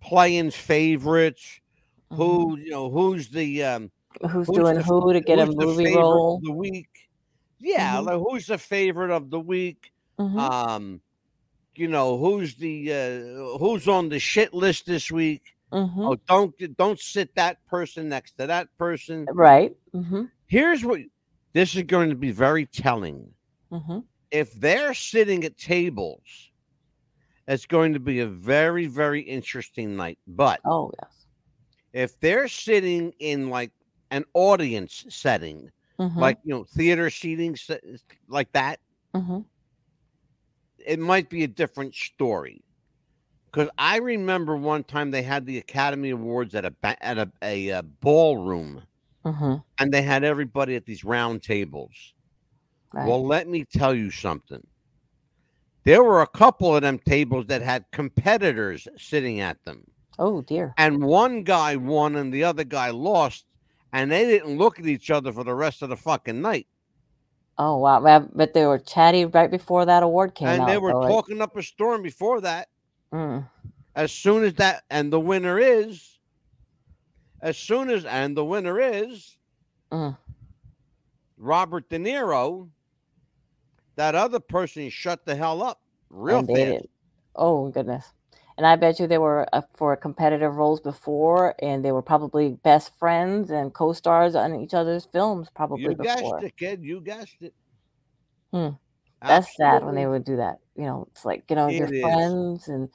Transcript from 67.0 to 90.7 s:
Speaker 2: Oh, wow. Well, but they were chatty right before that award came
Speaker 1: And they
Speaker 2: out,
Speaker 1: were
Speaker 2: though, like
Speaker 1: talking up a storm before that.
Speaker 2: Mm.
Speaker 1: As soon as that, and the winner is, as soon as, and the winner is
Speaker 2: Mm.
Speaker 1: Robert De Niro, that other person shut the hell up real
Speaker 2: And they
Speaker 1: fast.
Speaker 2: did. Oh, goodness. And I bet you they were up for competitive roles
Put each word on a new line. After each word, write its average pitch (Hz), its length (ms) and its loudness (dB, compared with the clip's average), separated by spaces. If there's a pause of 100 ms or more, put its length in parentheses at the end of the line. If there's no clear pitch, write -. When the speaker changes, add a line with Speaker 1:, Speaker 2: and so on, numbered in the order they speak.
Speaker 2:
Oh, 147 200 0
wow. 135 220 6
Well, 151 340 8
but 156 200 2
they 160 100 6
were 143 140 4
chatty 170 460 4
right 165 260 4
before 180 360 0
that 175 180 6
award 180 300 2
came 143 140 -4
Speaker 1:
And 127 200 2
they 196 80 2
Speaker 2:
out, 196 60 -2
Speaker 1:
were 185 100 0
Speaker 2:
though, 127 80 2
like 127 100 2
Speaker 1:
talking 214 320 0
up 214 140 -8
a 196 60 -8
storm 220 400 -4
before 202 400 -4
that. 175 260 -6 (440)
Speaker 2:
Mm. 147 360 -8 (480)
Speaker 1:
As 151 160 -2
soon 214 320 2
as 190 100 0
that, 190 360 0
and 147 220 -2
the 160 80 2
winner 180 380 -2
is, 220 600 0 (1200)
as 160 140 -4
soon 254 340 -4
as, 196 140 -2
and 135 320 -4
the 151 80 -2
winner 185 340 -4
is 233 580 -4 (540)
Speaker 2:
Mm. 147 260 -6 (1200)
Speaker 1:
Robert 160 520 -2
De 165 100 -8
Niro, 180 720 -4 (1300)
that 151 180 0
other 233 260 0
person 160 500 -6
shut - 340 -8
the 147 100 -4
hell 160 280 -4
up 247 180 -8 (300)
real 131 300 0
Speaker 2:
And - 80 -4
they 120 60 2
Speaker 1:
fast. 131 280 2
Speaker 2:
did. - 60 -20 (460)
Oh, 151 360 2
goodness. 127 420 -6 (440)
And 160 100 2
I 165 100 10
bet 165 240 2
you 175 60 0
they 165 120 2
were 151 360 2
up 143 200 -4
for 147 220 0
competitive 151 600 0
roles 151 240 2